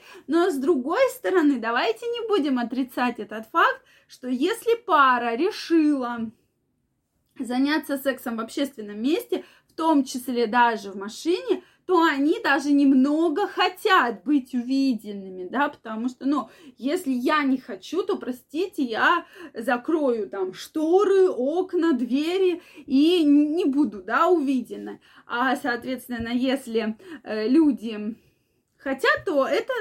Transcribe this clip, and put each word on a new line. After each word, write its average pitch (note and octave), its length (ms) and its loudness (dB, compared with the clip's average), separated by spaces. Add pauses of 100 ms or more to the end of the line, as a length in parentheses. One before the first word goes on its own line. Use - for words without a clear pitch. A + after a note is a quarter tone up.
(260)
Но E4+ 240 2
с D4 80 0
другой D4+ 540 2
стороны, D4 480 2
давайте C#4 480 -2
не A#4 200 -4
будем D4+ 300 2
отрицать B3 640 -4
этот G#3+ 280 -12
факт, A4+ 360 0 (240)
что - 200 -16
если F#4 560 0
пара B3 520 4
решила C4+ 960 0 (1040)
заняться C#4 600 -2
сексом B3 380 -6
в A3 40 -4
общественном G#3+ 600 -8
месте, F4+ 440 -2 (220)
в - 60 -20
том D#4+ 300 2
числе B3 440 -4
даже A3 440 0
в G3 60 -12
машине, D#4+ 680 -4 (220)
то F4 180 4
они D#4 400 2
даже D4 280 0
немного C#4+ 760 4
хотят F#4 760 0
быть C#4+ 300 0
увиденными, G#3+ 960 -4
да, C#4+ 200 -2
потому A3+ 380 -8
что, B3+ 200 -8
ну, C#4 220 -2 (280)
если C#4+ 320 -4
я C4+ 320 0
не C4+ 160 2
хочу, D4 460 -8
то, G4+ 120 -2
простите, D4 680 -6
я B3+ 420 0 (300)
закрою B3 760 -2
там F#3+ 240 -6
шторы, F#4 720 2
окна, E4 680 0
двери D#4+ 680 0 (240)
и D#4+ 380 4
не D4 420 4
буду, A#3+ 380 0
да, B3 240 2
увидена. B3 720 0 (260)
А, B3 300 0
соответственно, B3 760 -6
если, A#3+ 640 -2 (280)
э, G#3+ 240 -4
люди A3 680 0 (600)
хотят, A4 480 0
то C#4 220 0
это, A4 340 -2